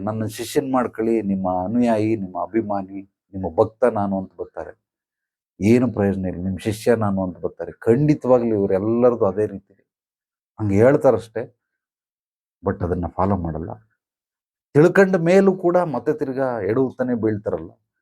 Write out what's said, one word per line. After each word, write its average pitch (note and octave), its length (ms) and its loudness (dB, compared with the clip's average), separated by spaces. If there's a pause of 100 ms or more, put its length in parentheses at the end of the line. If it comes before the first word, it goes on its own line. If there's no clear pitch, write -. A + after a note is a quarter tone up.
ನನ್ನ A2 220 -4
ಶಿಷ್ಯನ್ A#2+ 460 -6
ಮಾಡ್ಕೊಳ್ಳಿ, A2+ 500 -2
ನಿಮ್ಮ F#2+ 420 -2
ಅನುಯಾಯಿ, A2+ 520 0
ನಿಮ್ಮ F2+ 260 -8
ಅಭಿಮಾನಿ, G2 600 -6 (320)
ನಿಮ್ಮ F2+ 220 -6
ಭಕ್ತ A2 280 0
ನಾನು" G2+ 340 0
ಅಂತ F#2+ 220 -8
ಬರ್ತಾರೆ. E2+ 400 -14 (840)
ಏನು A#2 300 4
ಪ್ರಯೋಜನ G2 340 -2
ಇಲ್ಲ, F2 180 -8
"ನಿಮ್ F#2+ 140 -4
ಶಿಷ್ಯ A2 380 -2
ನಾನು" G2+ 280 -2
ಅಂತ F2+ 140 -8
ಬರ್ತಾರೆ. F2 340 -10
ಖಂಡಿತವಾಗ್ಲೂ B2 840 2
ಇವರೆಲ್ಲರದು A2 680 2
ಅದೇ G2 200 -2
ರೀತಿ G2 440 -14 (680)
ಹಂಗೆ G2+ 160 0
ಹೇಳ್ತಾರಷ್ಟೇ, A#2 840 2 (1040)
but - 180 -2
ಅದನ್ನ F2 240 -4
ಫಾಲೋ F#2+ 300 0
ಮಾಡಲ್ಲ. E2 360 -8 (1000)
ತಿಳ್ಕೊಂಡ F3+ 420 6
ಮೇಲೂ F#3 380 4
ಕೂಡ F3 240 0
ಮತ್ತೆ D3+ 360 -2
ತಿರ್ಗಾ C3 460 -4
ಎಡುತ್ತಾನೆ B2 540 0
ಬೀಳ್ತಾರಲ್ಲ, G2+ 580 -4 (300)